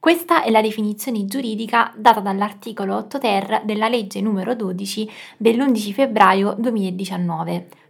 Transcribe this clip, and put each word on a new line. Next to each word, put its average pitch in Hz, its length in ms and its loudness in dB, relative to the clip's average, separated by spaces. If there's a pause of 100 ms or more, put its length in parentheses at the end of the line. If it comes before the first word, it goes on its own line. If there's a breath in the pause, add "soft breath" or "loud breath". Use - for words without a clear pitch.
Questa 339 420 2
è 226 60 0
la 220 120 6
definizione 214 640 -4
giuridica 220 680 -2
data 214 280 4
dall'articolo 202 720 -4
otto 220 220 -6
ter 214 480 0
della 214 240 0
legge 208 320 -2
numero 208 340 -2
dodici 196 500 -6 (300 loud breath)
dell'undici 226 560 2
febbraio 202 680 4
duemiladiciannove, 180 1080 -4 (220 soft breath)